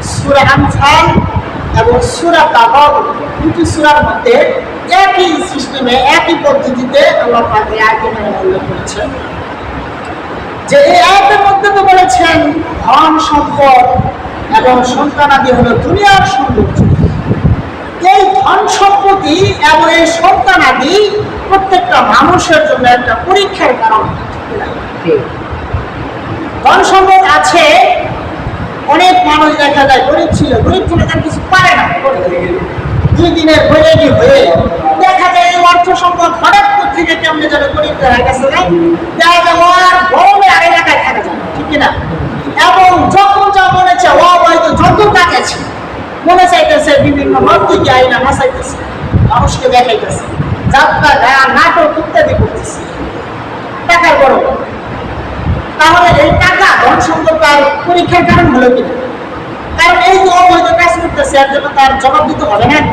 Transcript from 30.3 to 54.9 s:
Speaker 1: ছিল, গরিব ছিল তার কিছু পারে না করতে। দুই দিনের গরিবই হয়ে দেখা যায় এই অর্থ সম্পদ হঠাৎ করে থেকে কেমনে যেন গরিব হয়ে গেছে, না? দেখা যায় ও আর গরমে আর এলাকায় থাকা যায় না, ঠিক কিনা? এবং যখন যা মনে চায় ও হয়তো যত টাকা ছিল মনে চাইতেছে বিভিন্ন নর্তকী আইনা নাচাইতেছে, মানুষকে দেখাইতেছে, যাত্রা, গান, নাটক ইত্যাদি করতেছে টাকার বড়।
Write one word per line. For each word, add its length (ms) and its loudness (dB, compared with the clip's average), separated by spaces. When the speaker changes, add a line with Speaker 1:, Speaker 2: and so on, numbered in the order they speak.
Speaker 1:
ছিল, 120 0
গরিব 240 0
ছিল 100 0
তার 160 -2
কিছু 140 -6
পারে 260 2
না 60 0
করতে। 340 -2
দুই 220 2
দিনের 240 2
গরিবই 460 4
হয়ে 240 4
দেখা 280 2
যায় 200 4
এই 60 0
অর্থ 160 2
সম্পদ 260 0
হঠাৎ 240 4
করে 220 -2
থেকে 240 -2
কেমনে 320 -2
যেন 100 0
গরিব 260 -2
হয়ে 260 2
গেছে, 260 -2
না? 80 0
দেখা 260 4
যায় 180 2
ও 20 4
আর 80 2
গরমে 420 4
আর 140 2
এলাকায় 360 0
থাকা 200 -4
যায় 140 -8
না, 60 -10
ঠিক 160 -8
কিনা? 180 -2
এবং 220 4
যখন 300 4
যা 80 4
মনে 240 4
চায় 140 2
ও 40 4
হয়তো 260 2
যত 180 2
টাকা 200 2
ছিল 140 -10
মনে 240 6
চাইতেছে 400 2
বিভিন্ন 280 0
নর্তকী 500 0
আইনা 280 2
নাচাইতেছে, 520 -4
মানুষকে 440 0
দেখাইতেছে, 480 -2
যাত্রা, 380 2
গান, 240 2
নাটক 320 2
ইত্যাদি 380 0
করতেছে 400 -4
টাকার 340 0
বড়। 140 2